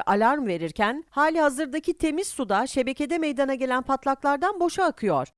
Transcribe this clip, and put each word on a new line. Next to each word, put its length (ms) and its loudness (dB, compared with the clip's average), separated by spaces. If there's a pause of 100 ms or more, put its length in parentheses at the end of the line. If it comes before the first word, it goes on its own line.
alarm 420 2
verirken, 640 -2
hali 320 2
hazırdaki 560 0
temiz 300 -2
su 220 -6
da 180 2
şebekede 500 -2
meydana 380 -2
gelen 260 -2
patlaklardan 800 -2
boşa 240 0
akıyor. 440 0 (100)